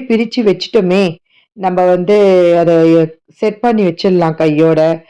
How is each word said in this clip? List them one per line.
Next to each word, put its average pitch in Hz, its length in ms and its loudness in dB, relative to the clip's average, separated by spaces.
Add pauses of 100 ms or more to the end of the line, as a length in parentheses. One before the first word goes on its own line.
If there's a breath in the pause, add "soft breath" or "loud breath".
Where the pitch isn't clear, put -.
பிரிச்சு 233 360 -2
வச்சுட்டோமே, 185 720 -2 (360)
நம்ம 185 340 -2
வந்து 180 300 0 (420)
அதை 165 500 2 (200)
செட் 208 320 -6
பண்ணி 226 240 0
வச்சிடலாம் 170 500 -2
கையோட. 160 760 0